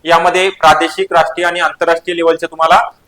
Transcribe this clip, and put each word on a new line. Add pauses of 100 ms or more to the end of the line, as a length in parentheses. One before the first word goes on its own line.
यामध्ये
प्रादेशिक,
राष्ट्रीय
आणि
आंतरराष्ट्रीय
लेव्हलच्या
तुम्हाला (280)